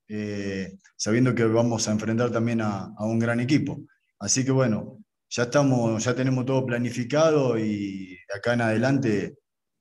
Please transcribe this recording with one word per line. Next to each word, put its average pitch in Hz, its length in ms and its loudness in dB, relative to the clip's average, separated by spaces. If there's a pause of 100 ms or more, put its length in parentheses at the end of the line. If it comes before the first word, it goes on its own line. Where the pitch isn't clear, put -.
eh, 101 680 -6 (180)
sabiendo 120 400 2
que 113 100 2
vamos 113 440 2
a 107 40 2
enfrentar 113 380 0
también 117 300 0
a, 98 360 -6
a 107 80 -8
un 113 140 0
gran 117 220 0
equipo. 131 400 0 (400)
Así 110 240 0
que 131 80 0
bueno, 120 460 0 (320)
ya 120 140 0
estamos, 120 600 2
ya 123 100 2
tenemos 131 300 0
todo 131 200 0
planificado 123 920 0
y 101 520 -4
de 92 260 -14
acá 117 160 -2
en 120 80 2
adelante 113 760 0 (420)